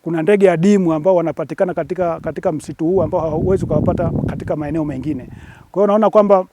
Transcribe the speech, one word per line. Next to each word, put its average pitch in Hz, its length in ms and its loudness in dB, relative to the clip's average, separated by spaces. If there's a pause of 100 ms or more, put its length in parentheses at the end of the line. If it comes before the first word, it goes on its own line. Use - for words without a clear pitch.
kuna 165 180 -2
ndege 196 300 4
adimu 180 420 2
ambao 160 220 2
wanapatikana 165 580 -2
katika, 170 460 -4
katika 165 320 -4
msitu 156 340 -6
huu 180 160 2
ambao 170 200 -2
hauwezi 170 440 0
ukawapata 165 460 0 (160)
katika - 280 -6
maeneo 151 300 -4
mengine. 135 420 -8 (440)
Kwa 180 100 -2
hiyo 208 60 4
naona 208 220 2
kwamba 202 440 4